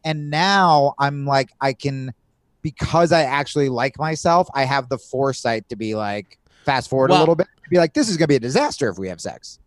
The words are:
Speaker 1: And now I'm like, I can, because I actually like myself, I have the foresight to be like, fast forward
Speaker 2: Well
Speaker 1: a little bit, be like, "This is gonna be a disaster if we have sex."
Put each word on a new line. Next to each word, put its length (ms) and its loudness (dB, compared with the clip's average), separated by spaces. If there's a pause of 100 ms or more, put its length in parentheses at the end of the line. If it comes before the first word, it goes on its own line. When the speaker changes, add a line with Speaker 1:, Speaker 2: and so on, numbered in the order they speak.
Speaker 1:
And 260 -4
now 680 4
I'm 280 -2
like, 240 0 (100)
I 140 0
can, 400 -8 (480)
because 500 0
I 120 4
actually 440 -2
like 300 -4
myself, 560 0
I 100 0
have 240 -2
the 100 -4
foresight 680 -4
to 80 -10
be 180 -6
like, 440 -8 (260)
fast 240 -2
forward 220 2
Speaker 2:
Well 80 6
Speaker 1:
a 20 6
little 160 4
bit, 120 -2 (200)
be 80 0
like, 160 2
"This 160 0
is 80 -2
gonna 120 2
be 80 4
a 40 2
disaster 480 -2
if 100 -6
we 100 -8
have 120 -12
sex." 460 -14